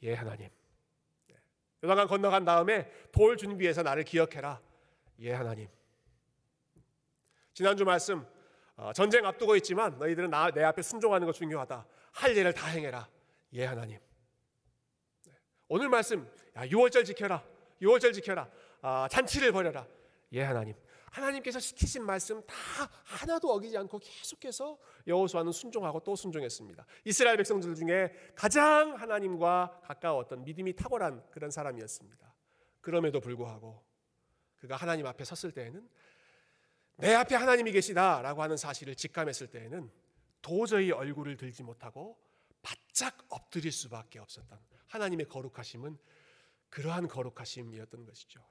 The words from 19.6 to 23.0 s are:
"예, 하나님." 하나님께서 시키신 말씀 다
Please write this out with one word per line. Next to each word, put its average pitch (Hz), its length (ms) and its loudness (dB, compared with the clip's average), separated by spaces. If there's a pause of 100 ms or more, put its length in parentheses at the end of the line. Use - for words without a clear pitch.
"예, 123 80 -2
하나님." 117 340 -2 (360)
하나님께서 269 480 -4
시키신 - 460 -4
말씀 202 400 -4
다 - 100 -16 (480)